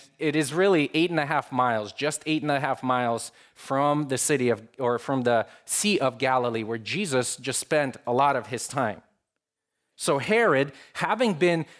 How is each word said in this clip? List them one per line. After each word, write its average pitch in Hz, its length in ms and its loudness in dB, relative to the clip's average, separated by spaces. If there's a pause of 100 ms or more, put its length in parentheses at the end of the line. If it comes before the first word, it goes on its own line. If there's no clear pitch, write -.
(200)
it 151 160 0
is 147 180 0
really 175 400 2
eight 170 160 2
and 165 120 0
a 143 40 -2
half 143 280 -2
miles, 117 400 0
just 147 320 -4
eight 156 160 0
and 151 100 -2
a 143 80 0
half 135 240 -4
miles 123 480 -2 (240)
from 147 540 0
the 131 80 -2
city 127 320 2
of, 107 120 0 (160)
or 120 220 0
from 135 220 -2
the 120 260 2 (160)
Sea - 360 0
of 127 180 0
Galilee, 123 460 0
where 113 140 -6
Jesus 127 600 -4
just 131 240 -4
spent 143 340 0 (100)
a 120 60 -2
lot 135 240 4
of 113 120 -4
his 110 200 -8
time. 110 340 -4 (920)
So 151 220 -2
Herod, 143 560 2 (220)
having 214 400 0
been, 165 300 2 (140)